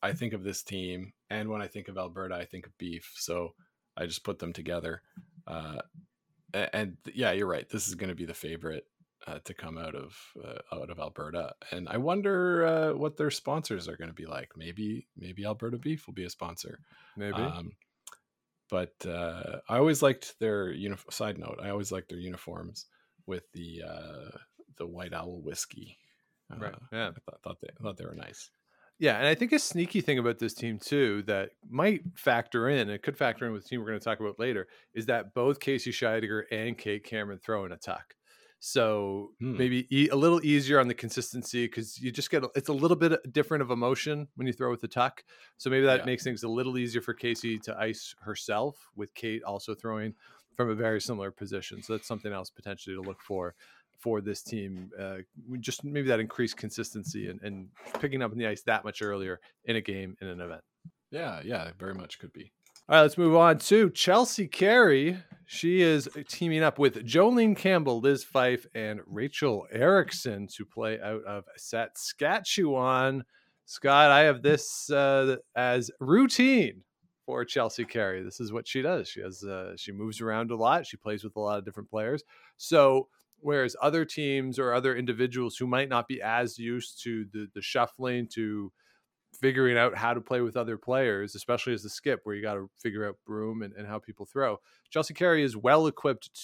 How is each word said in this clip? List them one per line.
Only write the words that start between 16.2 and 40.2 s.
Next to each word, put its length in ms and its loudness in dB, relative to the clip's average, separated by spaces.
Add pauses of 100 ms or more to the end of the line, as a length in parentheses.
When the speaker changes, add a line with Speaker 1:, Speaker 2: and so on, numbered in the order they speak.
Speaker 1:
a 60 -10
sponsor. 500 -14 (360)
Speaker 2:
Maybe. 260 -6
Speaker 1:
Um, 300 -8 (1000)
but, 360 -6
uh, 600 -8
I 100 2
always 240 4
liked 380 0
their 320 0
unif-, 400 -10
side 260 -6
note, 240 -12
I 80 -8
always 220 -6
liked 180 -8
their 100 -12
uniforms 640 -12 (400)
with 260 -8
the, 340 -14
uh, 440 -14 (460)
the 100 -10
White 280 -12
Owl 280 -10
whiskey. 560 -12 (540)
Uh, 60 -14
Speaker 2:
Right, 160 -10 (180)
yeah. 240 -6
Speaker 1:
I 40 -20
thought, 220 -18
thought 180 -12
they, 80 -16 (140)
thought 160 -8
they 80 -12
were 80 -14
nice. 360 -18 (480)
Speaker 2:
Yeah, 200 4
and 100 2
I 80 6
think 160 0
a 80 4
sneaky 420 -2
thing 160 2
about 220 0
this 140 -4
team, 240 -6
too, 460 2
that 280 -2 (160)
might 340 2 (160)
factor 500 2
in, 220 2
it 120 -6
could 160 -4
factor 280 0
in 60 -4
with 120 -8
the 60 -20
team 100 -4
we're 80 -8
gonna 120 -4
talk 200 -4
about 200 -6
later, 280 -2 (260)
is 120 -4
that 280 -2
both 260 2
Casey 320 -2
Scheidegger 580 -2
and 280 -4
Kate 260 -4
Cameron 340 -6
throw 280 -4
in 60 -12
a 60 -12
tuck. 380 -10 (440)
So 800 0
Speaker 1:
Hmm. 160 -4
Speaker 2:
maybe 300 2 (100)
e-, 120 8
a 80 2
little 280 6